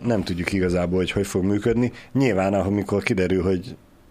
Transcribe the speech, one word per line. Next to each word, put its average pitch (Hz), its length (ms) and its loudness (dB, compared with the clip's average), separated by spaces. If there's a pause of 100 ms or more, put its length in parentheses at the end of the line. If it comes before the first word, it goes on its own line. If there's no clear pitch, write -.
nem 110 180 0
tudjuk 87 300 -4
igazából, 90 440 0
hogy 90 140 0
hogy 98 160 -2
fog 92 160 -2
működni. 113 480 0 (220)
Nyilván, 101 400 2
amikor 98 500 0
kiderül, 92 400 2
hogy 92 320 -2 (360)